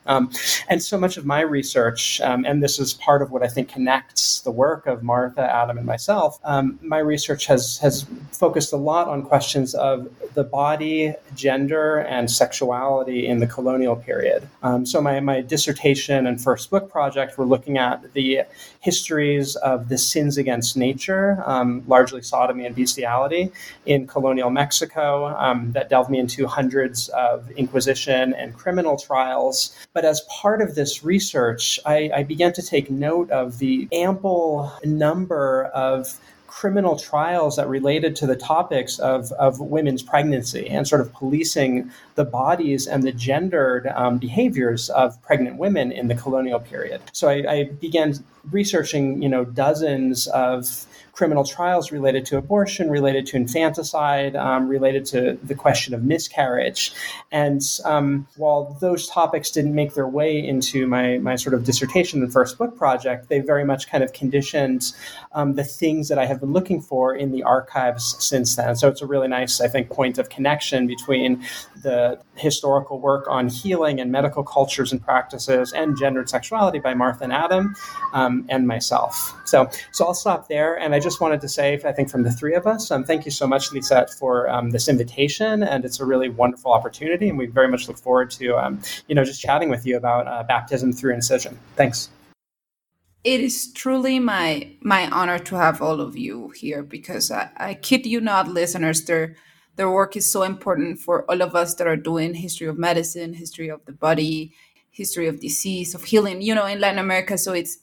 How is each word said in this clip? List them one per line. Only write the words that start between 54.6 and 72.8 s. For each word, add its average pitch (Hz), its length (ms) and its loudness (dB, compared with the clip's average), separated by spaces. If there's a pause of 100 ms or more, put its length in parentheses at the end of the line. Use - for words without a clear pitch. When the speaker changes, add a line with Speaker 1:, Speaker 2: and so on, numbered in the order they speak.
Speaker 1:
related 135 380 2
to 127 380 0
the 139 120 -6
question 131 400 0
of 117 80 -4
miscarriage. 131 920 0 (380)
And, 143 320 2 (220)
um, 143 420 0 (100)
while 143 440 0
those 180 280 0
topics 160 420 0
didn't 147 240 0
make 147 200 0
their 135 140 0
way 151 300 0
into 131 480 -2
my, 123 320 2
my 127 180 -2
sort 131 180 -2
of 117 100 0
dissertation 139 580 0
and 123 100 -2
first 127 260 4
book 233 180 -4
project, 127 520 0
they 143 120 2
very 143 240 2
much 139 260 -2
kind 139 120 2
of 127 100 -2
conditioned, 135 800 -2 (400)
um, 143 220 0
the 139 100 -2
things 151 440 -2
that 143 100 0
I 127 80 2
have 131 140 -4
been 139 120 -2
looking 180 280 0
for 131 340 0
in 139 160 -4
the 127 120 -4
archives 123 760 0
since 123 380 0
then. 120 200 0
So 139 120 4
it's 135 140 2
a 139 40 -6
really 131 220 0
nice, 127 320 -2
I 123 80 2
think, 120 220 -2
point 127 280 0
of 127 120 -4
connection 139 560 0
between 127 580 0 (380)
the 123 360 0 (180)
historical 139 640 0